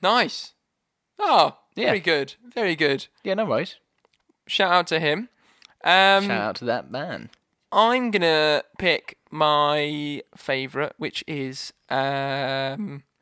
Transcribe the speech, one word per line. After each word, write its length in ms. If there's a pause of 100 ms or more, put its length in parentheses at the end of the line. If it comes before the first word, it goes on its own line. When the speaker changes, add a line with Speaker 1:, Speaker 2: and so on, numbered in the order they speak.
Speaker 1:
Nice. 520 (640)
Oh, 400 (160)
Speaker 2:
Yeah. 120
Speaker 1:
very 140
good. 340 (200)
Very 220
good. 320 (160)
Speaker 2:
Yeah, 100
no 100
worries. 300 (720)
Speaker 1:
Shout 260
out 160
to 120
him. 280 (540)
Um, 440
Speaker 2:
Shout 40
out 260
to 100
that 260
man. 380 (420)
Speaker 1:
I'm 400
gonna 500 (160)
pick 400 (140)
my 880 (140)
favourite, 640
which 280
is, 460 (160)
um, 1120 (200)